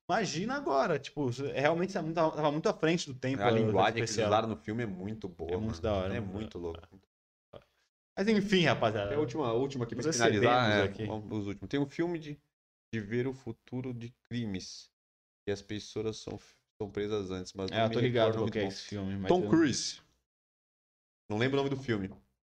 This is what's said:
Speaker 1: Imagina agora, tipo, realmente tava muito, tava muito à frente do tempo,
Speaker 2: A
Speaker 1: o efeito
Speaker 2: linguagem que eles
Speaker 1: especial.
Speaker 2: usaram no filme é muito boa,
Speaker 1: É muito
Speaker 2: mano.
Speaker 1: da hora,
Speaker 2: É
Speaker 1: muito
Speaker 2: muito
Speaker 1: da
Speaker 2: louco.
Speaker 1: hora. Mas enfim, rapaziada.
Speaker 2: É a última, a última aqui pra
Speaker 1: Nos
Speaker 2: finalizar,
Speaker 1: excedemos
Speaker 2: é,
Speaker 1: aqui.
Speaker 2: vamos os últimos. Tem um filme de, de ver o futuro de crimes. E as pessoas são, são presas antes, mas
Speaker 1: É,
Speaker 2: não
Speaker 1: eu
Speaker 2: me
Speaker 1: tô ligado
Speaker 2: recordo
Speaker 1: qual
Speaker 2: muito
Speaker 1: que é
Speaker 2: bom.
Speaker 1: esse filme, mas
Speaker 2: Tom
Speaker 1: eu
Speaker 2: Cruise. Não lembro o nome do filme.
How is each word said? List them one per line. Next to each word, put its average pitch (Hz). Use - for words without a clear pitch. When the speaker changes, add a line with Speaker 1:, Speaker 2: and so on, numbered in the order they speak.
Speaker 1:
Imagina 185
agora, 254
tipo, 135
realmente 139
tava 180
muito, 160
tava 156
muito 156
à 196
frente 170
do 135
tempo, 127
Speaker 2:
A 101
Speaker 1:
o 104
efeito 113
Speaker 2:
linguagem 107
que 113
eles 113
Speaker 1:
especial. 107
Speaker 2:
usaram 110
no 104
filme 113
é -
muito 101
boa, 82
Speaker 1:
É -
muito 110
Speaker 2:
mano. 82
Speaker 1:
da 107
hora, 95
Speaker 2:
É 120
Speaker 1:
muito 98
Speaker 2:
muito 107
Speaker 1:
da 87
Speaker 2:
louco. 82
Speaker 1:
hora. -
Mas 196
enfim, 196
rapaziada. 107
Speaker 2:
É -
a 147
última, 147
a 113
última 131
aqui 117
pra 120
Speaker 1:
Nos -
Speaker 2:
finalizar, 117
Speaker 1:
excedemos 107
Speaker 2:
é, 101
Speaker 1:
aqui. 98
Speaker 2:
vamos 107
os 101
últimos. 98
Tem 139
um 143
filme 170
de, 147
de 113
ver 113
o 131
futuro 127
de 117
crimes. 110
E 101
as 98
pessoas 107
são, 101
são 104
presas 104
antes, 92
mas 95
Speaker 1:
É, -
Speaker 2:
não 113
Speaker 1:
eu 113
Speaker 2:
me 113
Speaker 1:
tô 123
ligado 120
Speaker 2:
recordo 107
Speaker 1:
qual 110
Speaker 2:
muito 104
Speaker 1:
que 110
é 104
Speaker 2:
bom. 98
Speaker 1:
esse 95
filme, 98
mas 95
Speaker 2:
Tom 180
Speaker 1:
eu 104
Speaker 2:
Cruise. 156
Não 104
lembro 135
o 139
nome 139
do 131
filme. 98